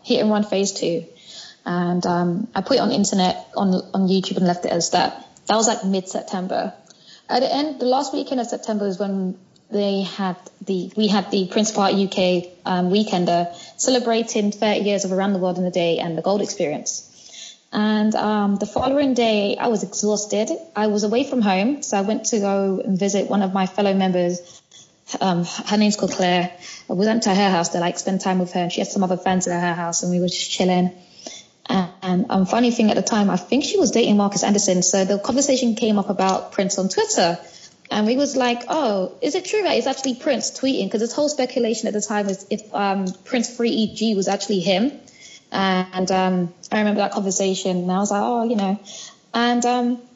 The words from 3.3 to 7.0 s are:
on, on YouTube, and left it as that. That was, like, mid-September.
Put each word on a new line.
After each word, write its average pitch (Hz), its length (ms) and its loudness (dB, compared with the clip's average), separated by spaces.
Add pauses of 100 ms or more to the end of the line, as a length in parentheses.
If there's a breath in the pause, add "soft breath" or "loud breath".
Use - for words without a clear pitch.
on, 190 180 2 (180)
on 190 160 2
YouTube, 190 280 2
and 180 100 4
left 175 180 2
it - 80 -2
as 170 180 0
that. - 360 0 (220)
That 208 80 2
was, 226 100 2
like, 214 180 0
mid-September. 190 880 -4 (560 loud breath)